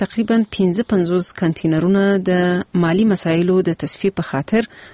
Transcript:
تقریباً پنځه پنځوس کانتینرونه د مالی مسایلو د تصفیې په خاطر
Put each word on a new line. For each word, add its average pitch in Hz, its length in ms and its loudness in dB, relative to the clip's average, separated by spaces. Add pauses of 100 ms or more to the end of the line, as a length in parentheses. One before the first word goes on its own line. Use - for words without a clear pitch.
تقریباً 226 340 0 (160)
پنځه 190 380 0
پنځوس 180 480 0
کانتینرونه 170 640 0 (260)
د 180 320 0 (220)
مالی 190 260 2
مسایلو 175 560 0
د 170 160 -2
تصفیې 190 280 -4 (100)
په - 100 -10
خاطر 220 400 -2 (220)